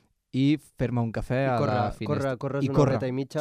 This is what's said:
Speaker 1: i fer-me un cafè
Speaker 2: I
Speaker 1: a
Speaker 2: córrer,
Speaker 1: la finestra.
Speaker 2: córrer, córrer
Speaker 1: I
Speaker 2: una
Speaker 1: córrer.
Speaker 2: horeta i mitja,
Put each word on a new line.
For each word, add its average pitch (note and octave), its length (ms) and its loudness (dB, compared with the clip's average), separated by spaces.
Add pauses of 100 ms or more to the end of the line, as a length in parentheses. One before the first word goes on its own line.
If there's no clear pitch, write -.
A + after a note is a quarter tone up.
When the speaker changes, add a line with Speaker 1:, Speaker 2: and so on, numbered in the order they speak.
(300)
Speaker 1:
i C#3 280 2 (180)
fer-me A#2+ 240 -2
un A#2 100 0
cafè A2+ 300 -4
Speaker 2:
I C3+ 80 0
Speaker 1:
a B2+ 80 0
Speaker 2:
córrer, A2+ 180 0
Speaker 1:
la G#2 220 0
finestra. C3+ 400 -2
Speaker 2:
córrer, - 20 -16
córrer C#3 240 -4
Speaker 1:
I C#3 60 0
Speaker 2:
una C3+ 80 0
Speaker 1:
córrer. C3 220 6
Speaker 2:
horeta C3 100 -2
i B2+ 80 -4
mitja, C#3 240 -4